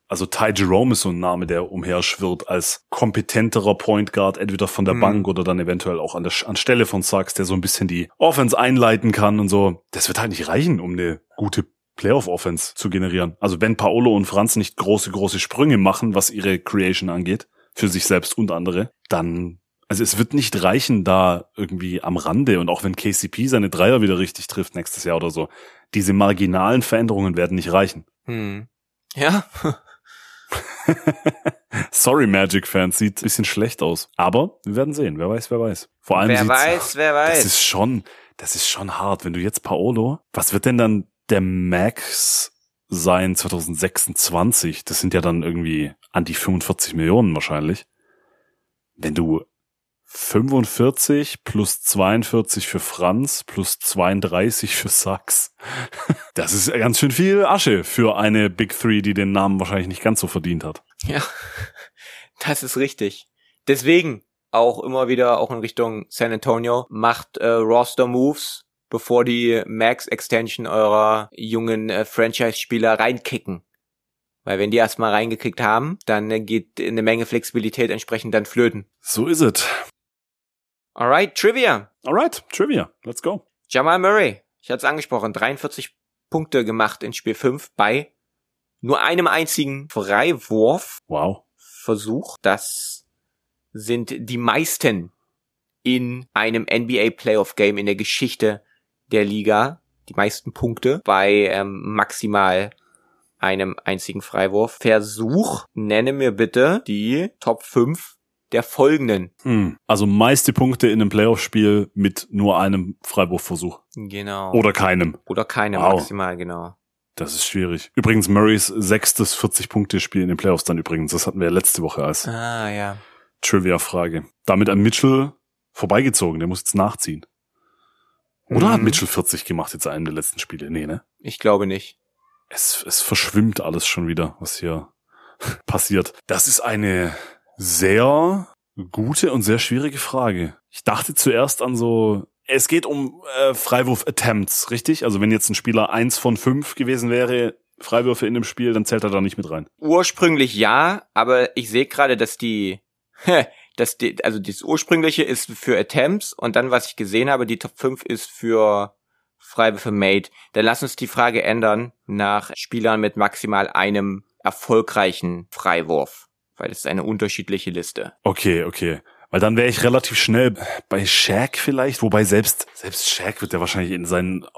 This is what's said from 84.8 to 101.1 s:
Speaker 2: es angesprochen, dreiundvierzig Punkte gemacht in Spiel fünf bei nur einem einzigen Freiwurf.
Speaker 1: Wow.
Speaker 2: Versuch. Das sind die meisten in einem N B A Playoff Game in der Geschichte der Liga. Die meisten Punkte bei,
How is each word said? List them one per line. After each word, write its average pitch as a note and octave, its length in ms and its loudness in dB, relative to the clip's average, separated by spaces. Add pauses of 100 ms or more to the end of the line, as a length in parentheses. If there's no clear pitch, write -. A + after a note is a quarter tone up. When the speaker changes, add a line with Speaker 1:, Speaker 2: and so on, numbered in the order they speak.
Speaker 2:
es C3+ 60 0
angesprochen, A#2+ 420 -4
dreiundvierzig B2+ 640 -6 (320)
Punkte D3+ 360 0
gemacht A2 400 -2
in A#2 80 -8
Spiel - 220 -6
fünf C#3 420 -4
bei A#2 360 0 (680)
nur B2 200 0
einem E3+ 280 2
einzigen D3 640 -2
Freiwurf. A2+ 1160 0
Speaker 1:
Wow. G2 380 -4 (120)
Speaker 2:
Versuch. A2 840 -6
Das - 640 -4 (640)
sind A2+ 460 -4
die A#2+ 200 -6
meisten A#2 720 0 (720)
in B2+ 500 -2
einem A2+ 320 0
N A#2 220 0
B B2 180 0
A A2+ 40 2
Playoff A2 440 0
Game G#2 240 2
in G2+ 80 -4
der G2+ 80 2
Geschichte G#2+ 720 -2 (480)
der G#2+ 120 2
Liga. G#2+ 580 0 (260)
Die - 60 -16
meisten - 380 0
Punkte B2+ 520 -2
bei, G2+ 440 4